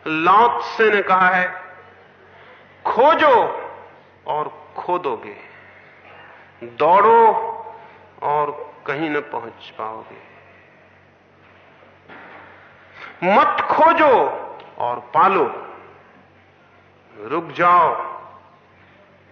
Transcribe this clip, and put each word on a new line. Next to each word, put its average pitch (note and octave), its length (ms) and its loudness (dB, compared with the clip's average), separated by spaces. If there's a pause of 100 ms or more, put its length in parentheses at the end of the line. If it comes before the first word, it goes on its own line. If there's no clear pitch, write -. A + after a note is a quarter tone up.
लाओत्से F#3 840 0
ने G3+ 120 0
कहा F#3 260 2
है, F3+ 340 -4 (1200)
"खोजो C#4+ 500 4 (920)
और C#3+ 500 -10
खो F3+ 220 -6
दोगे, G#2+ 380 -8 (1300)
दौड़ो G3+ 680 4 (880)
और D3 520 -6 (120)
कहीं D3 240 -6
न D3 100 -4
पहुंच A#2 580 -14
पाओगे, A2 500 -14 (3000)
मत - 280 2
खोजो D4 680 4 (500)
और A#2+ 220 -6
पालो, E3+ 760 -2 (1400)
रुक D3 320 -8
जाओ E3+ 400 2 (1400)